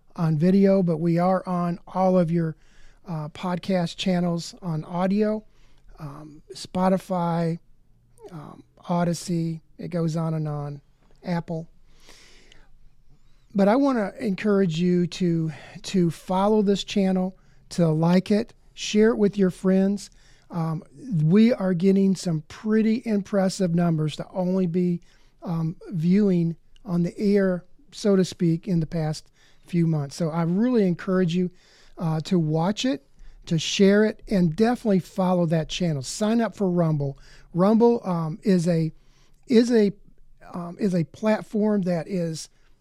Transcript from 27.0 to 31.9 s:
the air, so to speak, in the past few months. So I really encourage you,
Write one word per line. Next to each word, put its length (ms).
the 140
air, 480
so 240
to 100
speak, 420
in 120
the 80
past 440
few 220
months. 280
So 140
I 140
really 440
encourage 480
you, 160